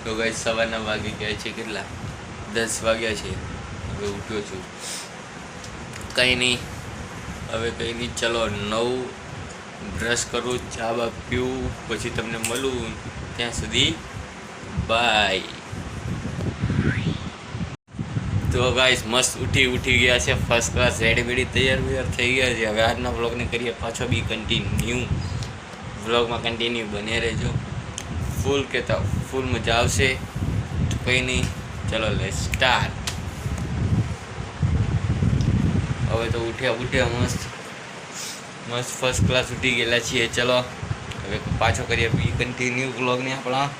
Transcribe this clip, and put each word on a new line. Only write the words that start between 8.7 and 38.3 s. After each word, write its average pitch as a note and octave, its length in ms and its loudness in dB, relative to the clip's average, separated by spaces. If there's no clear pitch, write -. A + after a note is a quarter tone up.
બ્રશ A#2 320 2
કરું, B2 400 -2
ચા A#2 220 -2
બા A#2 180 0
પીવું, B2+ 400 0
પછી A2+ 220 -2
તમને A2+ 280 -4
મળું. A#2 600 -2
ત્યાં A#2 160 -2
સુધી B2 400 2
બાય. G#2+ 540 4
તો B2 200 4
ગાઈસ, B2+ 340 6
મસ્ત A#2+ 320 2
ઉઠી, C3 280 4
ઉઠી B2+ 320 4
ગયા B2 220 6
છે, C3 140 2
ફર્સ્ટ - 400 2
ક્લાસ, B2 260 4
રેડી A2+ 240 4
બેડી, B2 220 2
તૈયાર C3 360 2
બૈયાર B2+ 360 0
થઈ B2 180 2
ગયા B2+ 180 4
છે. A2+ 120 0
હવે G#2+ 160 2
આજના A#2+ 280 4
વ્લોગને A#2 360 -2
કરીએ A#2+ 260 -2
પાછો A#2 360 -4
બી A#2+ 140 2
કન્ટિન્યુ. A2 800 0
વ્લોગમાં A#2 360 4
કન્ટિન્યુ A#2 460 0
બને G#2+ 320 -2
રહેજો. A2+ 320 0
ફૂલ C#3 280 2
કહેતા A#2 280 0
ફૂલ C3 140 0
મજા A#2 300 2
આવશે. C3 340 6
તો - 60 2
કંઈ B2 160 6
નહીં, B2+ 240 2
ચલો, A2 160 2
let's G2 400 0
start. A#2+ 460 4
હવે A2+ 200 2
તો A#2 100 0
ઉઠ્યા, A#2 320 0
ઉઠ્યા, B2 340 2
મસ્ત, A#2+ 360 2